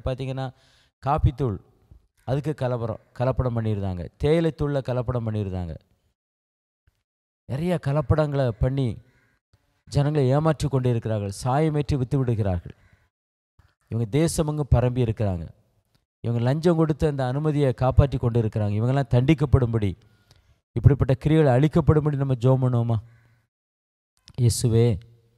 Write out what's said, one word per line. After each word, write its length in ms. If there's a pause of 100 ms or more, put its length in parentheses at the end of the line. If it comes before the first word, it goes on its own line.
பார்த்தீங்கன்னா, 480 (540)
காப்பித்தூள், 520 (680)
அதுக்கு 300
கலவரம், 460 (180)
கலப்படம் 380
பண்ணியிருந்தாங்க. 600
தேயிலை 400
தூள்ல 260
கலப்படம் 440
பண்ணியிருந்தாங்க. 500 (1700)
நிறைய 400
கலப்படங்களை 640
பண்ணி 500 (840)
ஜனங்களை 440
ஏமாற்றி 400
கொண்டு 220
இருக்கிறார்கள், 420 (120)
சாயமேற்றி 520
வித்து 220
விடுகிறார்கள். 580 (1120)
இவங்க 300
தேசமெங்கும் 560
பரம்பி 280
இருக்கிறாங்க. 460 (720)
இவங்க 220
லஞ்சம் 340
கொடுத்து 320
அந்த 180
அனுமதியை 480
காப்பாற்றி 440
கொண்டு 240
இருக்கிறாங்க. 340
இவங்கெல்லாம் 340
தண்டிக்கப்படும்படி, 840 (760)
இப்படிப்பட்ட 420
கிரியைகள் 460
அழிக்கப்படும்படி 560
நம்ம 180
ஜெபம் 280
பண்ணுவோமா? 340 (1400)
இயேசுவே, 600 (380)